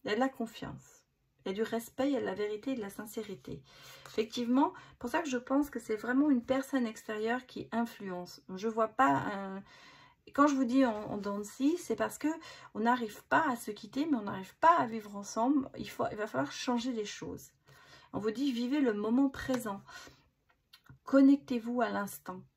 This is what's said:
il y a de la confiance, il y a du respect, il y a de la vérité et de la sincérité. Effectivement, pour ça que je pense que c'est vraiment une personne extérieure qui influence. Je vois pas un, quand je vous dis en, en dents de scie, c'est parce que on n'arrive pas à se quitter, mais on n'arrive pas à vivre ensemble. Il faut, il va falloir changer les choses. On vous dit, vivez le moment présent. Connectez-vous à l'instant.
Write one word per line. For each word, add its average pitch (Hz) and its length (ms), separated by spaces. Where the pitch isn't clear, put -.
il 170 60
y - 20
a - 20
de 220 60
la 262 100
confiance, - 720
il 196 60
y - 20
a 190 40
du 220 80
respect, 233 460
il 277 40
y 247 40
a 214 40
de 208 40
la 190 100
vérité 208 380
et - 20
de 233 60
la 196 100
sincérité. 208 720
Effectivement, 247 680
pour 247 100
ça 320 140
que 294 60
je 254 80
pense 277 340
que 240 80
c'est 220 160
vraiment 254 340
une 240 160
personne 262 400
extérieure 220 640
qui - 240
influence. 196 720
Je 190 140
vois 226 220
pas 277 340
un, 196 300
quand 285 120
je 285 80
vous 262 80
dis 262 220
en, 226 80
en 208 240
dents 202 220
de 208 40
scie, 285 340
c'est 233 180
parce 220 220
que 294 100
on 208 80
n'arrive 233 440
pas 302 240
à 247 80
se 220 140
quitter, 220 340
mais 302 100
on 220 60
n'arrive 190 360
pas 339 200
à 254 80
vivre 208 320
ensemble. 233 600
Il - 120
faut, - 200
il 220 60
va 208 120
falloir - 260
changer 240 400
les 214 120
choses. - 440
On 190 60
vous 214 120
dit, 254 220
vivez 247 260
le 240 140
moment 233 360
présent. 226 520
Connectez-vous 269 800
à 208 80
l'instant. 196 520